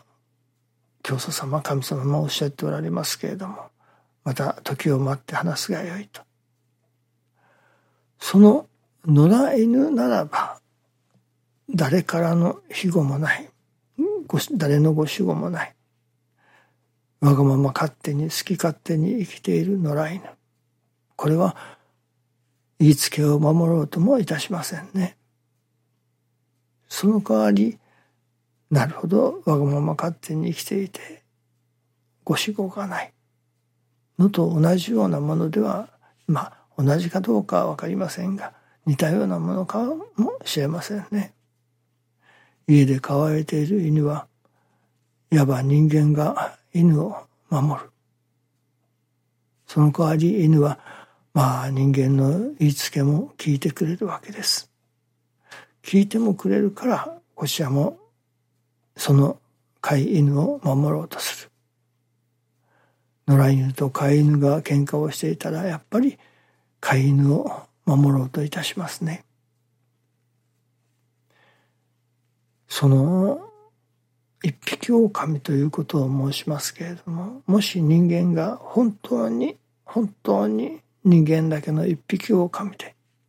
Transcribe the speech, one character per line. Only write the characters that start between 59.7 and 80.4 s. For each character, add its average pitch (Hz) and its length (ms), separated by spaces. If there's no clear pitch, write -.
飼 147 160
い 185 200
犬 143 220
を 269 240
守 147 320
ろ 156 80
う 160 40
と - 120
す - 260
る。 - 60
野 139 100
良 135 140
犬 131 220
と 139 160
飼 143 220
い 147 80
犬 147 200
が 143 220
喧 143 240
嘩 147 120
を 151 120
し - 100
て 160 120
い 165 60
た - 120
ら、 160 140
や 175 140
っ - 120
ぱ 214 100
り 269 200
飼 - 160
い 135 120
犬 139 240
を - 300
守 143 320
ろ 127 80
う 131 40
と 151 140
い 147 60
た 165 120
し - 160
ま 170 120
す - 120
ね。 160 220
そ - 200
の、 185 640
一 156 120
匹 - 260
狼 202 480
と - 120
い 139 120
う 151 80
こ 156 120
と 143 200
を 135 280
申 - 60
し - 120
ま 143 100
す - 140
け 170 120
れ 175 100
ど 170 160
も、 202 340
も 196 160
し 180 200
人 170 280
間 175 240
が 165 240
本 226 440
当 226 280
に、 247 280
本 220 280
当 202 240